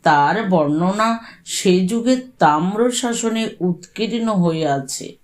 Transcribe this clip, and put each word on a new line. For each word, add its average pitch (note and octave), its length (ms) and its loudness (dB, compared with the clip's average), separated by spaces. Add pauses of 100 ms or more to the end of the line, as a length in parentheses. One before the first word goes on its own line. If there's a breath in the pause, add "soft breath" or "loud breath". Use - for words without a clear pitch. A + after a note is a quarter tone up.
তার E3 460 2
বর্ণনা F#3 680 0 (260 loud breath)
সে F#3 420 2
যুগের A#3 300 0 (220)
তাম্র F#3 520 2
শাসনে A3+ 580 -2 (100)
উৎকীর্ণ G#3+ 680 -4
হয়ে E3 380 0
আছে। - 560 -6